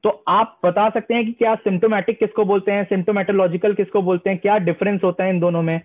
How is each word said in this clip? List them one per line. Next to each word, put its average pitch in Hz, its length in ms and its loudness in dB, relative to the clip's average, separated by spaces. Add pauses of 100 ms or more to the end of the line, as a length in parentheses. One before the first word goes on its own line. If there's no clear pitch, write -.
तो - 240 -2
आप 208 380 0
बता 202 240 2
सकते 220 240 -4
हैं 233 120 0
कि 226 60 -6
क्या 220 240 0
symptomatic 208 640 0
किसको 214 260 0
बोलते 196 260 0
हैं, 202 120 0
symptomatological 190 880 0
किसको 196 280 0
बोलते 180 280 0
हैं, 185 100 -2
क्या 208 180 2
difference 190 460 -2
होता 180 200 0
है 190 60 0
इन 180 100 0
दोनों 170 220 0
में? 165 240 -2